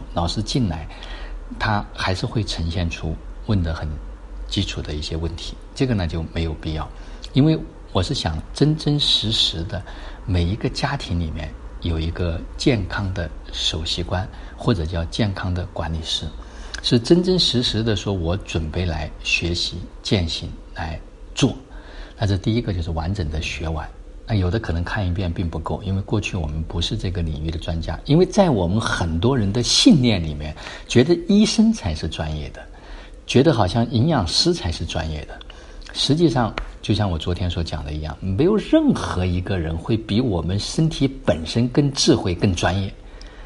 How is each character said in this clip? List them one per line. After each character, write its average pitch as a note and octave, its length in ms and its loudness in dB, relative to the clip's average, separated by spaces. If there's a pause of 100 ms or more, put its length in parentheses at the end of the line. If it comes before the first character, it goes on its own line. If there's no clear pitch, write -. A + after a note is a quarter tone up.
(140)
老 F2+ 120 0
师 G#2+ 160 -2
进 A#2 260 0
来， D#2+ 200 -6 (720)
他 G#2 260 2 (100)
还 - 200 -2
是 F#2 100 -2
会 A#2 180 -2
呈 E2+ 280 -2
现 E2+ 180 -2
出 E2 260 -4 (300)
问 G2+ 180 2
得 E2 120 0
很 D#2 120 -4 (640)
基 G2+ 140 -2
础 - 180 -4
的 D2+ 140 -6
一 D2+ 80 -4
些 D#2+ 160 -4
问 D#2+ 180 -2
题， - 180 -10 (200)
这 C3+ 120 0
个 B2 80 0
呢 F#2 120 0
就 D#2+ 260 -4
没 E2 120 -2
有 D#2 100 -2
必 D#2+ 180 -6
要。 D2+ 160 -6 (460)
因 C3+ 100 6
为 D#3+ 140 4 (340)
我 F#2+ 100 2
是 - 120 0
想 D#2+ 280 -2 (120)
真 D3+ 200 4
真 D3 240 0
实 - 320 2
实 G2 340 0
的 F2+ 180 -6 (420)
每 F2+ 180 2
一 F2 140 2
个 A#2+ 140 -2
家 C#3+ 260 -2
庭 F2 240 -2
里 D#2+ 100 -2
面 D#2 220 -6 (300)
有 E2 180 0
一 D#2+ 120 0
个 E2+ 280 -2 (160)
健 G#2+ 320 2
康 G2 240 -2
的 F2 180 -4 (220)
首 - 320 -2
席 F2 180 -2
官， F#2 240 -2 (300)
或 - 160 2
者 E2+ 140 0
叫 E2 180 -2
健 G2+ 300 0
康 F#2 180 -2
的 F2+ 140 -2
管 D#2+ 260 -6
理 E2 100 -2
师， - 220 -4 (580)
是 B2+ 160 4
真 E3+ 240 6
真 F#3 160 4
实 B2 240 2
实 A2 200 0
的 A2+ 120 2
说 G2+ 200 0
我 E2+ 200 0
准 D#2+ 360 -2
备 F2+ 160 -2
来 D#2+ 240 -4 (120)
学 - 320 0
习 - 220 -4 (260)
践 F#2 240 2
行 D#2+ 240 -6 (240)
来 D#2 240 -6 (360)
做。 A#3+ 200 4 (640)
那 A2 80 2
这 G2 120 4
第 A2 160 0
一 A#2+ 80 2
个 A2 100 -2
就 F2 80 -2
是 E2 120 -4
完 D#2+ 200 -2
整 G2 160 -2
的 D#2 140 -4
学 - 260 -6
完。 D#2 180 -4 (460)
那 A2 40 2
有 F2+ 120 4
的 A2 120 2
可 F#2 120 -4
能 E2+ 120 0
看 G2 200 -2
一 F2+ 60 0
遍 F2 220 -2
并 E2+ 180 -2
不 D#2+ 80 -6
够， D#2 240 -4
因 G2 140 -2
为 F#2+ 60 0
过 G#2+ 180 0
去 - 160 -4
我 E2 100 -2
们 D#2 160 -4
不 E2+ 180 -4
是 A2+ 160 -2
这 G2+ 140 -2
个 F2+ 100 -2
领 D#2 240 -4
域 E2 60 0
的 D#2+ 80 -4
专 E2 240 -4
家， E2+ 220 -4
因 C#3+ 120 6
为 F3+ 80 8
在 F3+ 260 6
我 G2 140 4
们 F#2 160 2
很 E2 380 0
多 A#2+ 180 4
人 G2 160 2
的 A#2+ 80 2
信 E3 400 8
念 A2 220 4
里 D#2 120 -4
面， D2+ 200 -6 (320)
觉 B2 160 6
得 E3+ 240 4
医 G#3 180 8
生 A3 280 4
才 F#2 200 -2
是 D#2 140 -4
专 D#2 300 -4
业 C#2+ 140 -6
的， - 140 -14 (640)
觉 B2+ 160 6
得 D#3 100 8
好 A2 140 4
像 A#2 240 2
营 A#2+ 160 4
养 C#3+ 180 4
师 E3+ 300 2
才 F2 160 -2
是 - 160 -4
专 D#2+ 240 -4
业 D3 140 -6
的。 - 120 -14 (560)
实 - 220 2
际 E3 160 6
上 A#2 240 2 (260)
就 - 140 2
像 G2+ 160 2
我 E2 80 0
昨 F2+ 160 -2
天 F2+ 160 0
所 E2+ 100 -2
讲 D#2 240 -4
的 D2 80 -6
一 D2+ 100 -4
样， - 180 -6
没 F#2+ 240 2
有 G3+ 100 6
任 C#4+ 400 4
何 F2+ 320 0
一 F2+ 140 2
个 F#2 180 -2
人 D#2+ 180 -2
会 A2 200 0
比 G#2+ 240 2
我 G#2 200 2
们 E2+ 160 0
身 D#3+ 320 2
体 C#3 200 2
本 E2 360 0
身 A#2+ 220 2
更 C#3 260 4
智 C#3+ 220 6
慧、 G2+ 180 2
更 F#2 220 4
专 F2+ 260 2
业， G2 140 -4 (520)